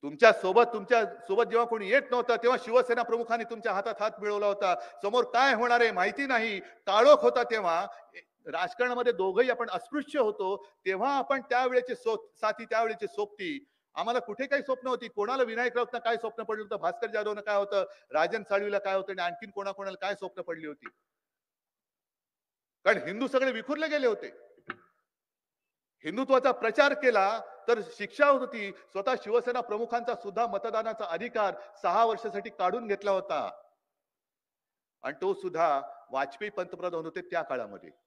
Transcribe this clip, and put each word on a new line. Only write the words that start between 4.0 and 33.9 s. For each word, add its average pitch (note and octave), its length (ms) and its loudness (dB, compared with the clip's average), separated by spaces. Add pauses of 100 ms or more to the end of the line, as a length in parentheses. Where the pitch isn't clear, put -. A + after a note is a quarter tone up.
मिळवला G#3 240 -2
होता. G3 560 -2
समोर A3+ 220 2
काय B3+ 300 4
होणार A#3+ 280 4
आहे A3+ 100 4
माहिती G#3 340 0
नाही, A3+ 340 0
काळोख B3 600 6
होता A#3+ 240 4
तेव्हा. G3+ 440 0 (580)
राजकारणामध्ये A#3+ 680 0
दोघंही F#3+ 360 2
आपण A#3 200 0
अस्पृश्य C4+ 500 -6
होतो, G3+ 480 -2 (180)
तेव्हा G#3+ 320 0
आपण C4+ 240 -2
त्यावेळेचे B3 540 0
सो-, - 400 -4
साथी, G#3+ 300 -2
त्यावेळेचे A3 420 -2
सोबती. F#3 580 -8 (280)
आम्हाला A3+ 260 -2
कुठे A#3+ 280 -8
काही C#4 140 0
स्वप्न B3+ 260 -4
होती, A#3+ 200 -4
कोणाला A#3+ 360 -2
विनायक A#3+ 320 -2
राऊतना A#3+ 240 -2
काय A#3 180 0
स्वप्न A3 260 -8
पडलं G#3+ 200 -6
होतं, G#3 120 -8
भास्कर F#3 320 -4
जाधवनं G#3 340 -4
काय G#3 160 0
होतं, G3+ 280 0 (260)
राजन F3 320 0
साळवीला G3+ 360 0
काय F#3+ 160 -2
होतं F#3+ 160 -4
आणि F#3 100 -6
आणखीन F3 280 -6
कोणाकोणाला G3 480 -8
काय G3 180 -4
स्वप्न F#3 260 -10
पडली D#3+ 260 -8
होती? C#3+ 200 -14 (2000)
कारण G3+ 120 6 (100)
हिंदू A3 200 -4
सगळे C4 240 2
विखुरले C#4 360 -4
गेले C#4+ 200 0
होते. - 400 -6 (1600)
हिंदुत्वाचा B3+ 480 2
प्रचार B3 420 4
केला A3+ 480 2 (260)
तर A#3 140 4
शिक्षा G#3 460 0
होती. B3 440 0
स्वतः G3 420 -4 (100)
शिवसेना A#3+ 380 0
प्रमुखांचा A#3 540 -4
सुद्धा G#3 320 -2
मतदानाचा A3 580 -4
अधिकार G3 500 -2 (260)
सहा G3 240 4
वर्षासाठी G#3 440 -4
काढून G3+ 380 -2
घेतला G3+ 240 0
होता D#3+ 500 -2 (1400)